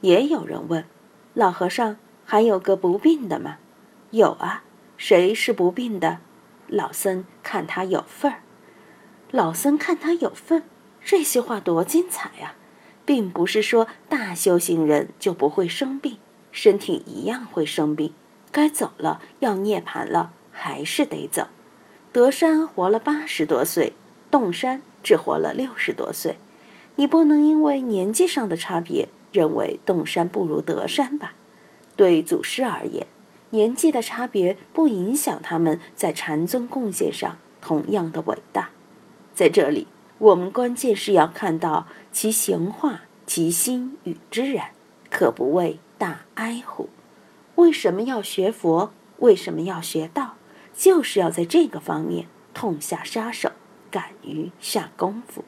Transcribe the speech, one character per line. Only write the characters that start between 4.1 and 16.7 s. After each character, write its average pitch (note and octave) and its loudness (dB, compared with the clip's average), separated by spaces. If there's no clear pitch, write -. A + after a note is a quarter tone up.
？”“有 A3 4
啊。 - -8
”“谁 F#3 4
是 - -2
不 F3+ 2
病 A3 -6
的 E3 -2
？”“老 - -4
僧 F#3 -4
看 F3 -6
他 F3+ -6
有 F#3+ -2
份 - -4
儿。 - -14
”“老 F#3 0
僧 C#4 0
看 D#4 0
他 D#4+ -2
有 E4 -2
份 - -2
儿。” D#4 -14
这 F#4 2
些 B3+ 0
话 A#3 -6
多 E3+ 0
精 E4 2
彩 - -10
啊！ - -14
并 A#3+ 2
不 F3 -2
是 G#3+ 0
说 A3+ 2
大 G#3+ -4
修 F3 4
行 E3+ 0
人 D3+ 2
就 F#3 -2
不 D3 0
会 F3 -2
生 C4+ -4
病， B3+ -8
身 G3+ 4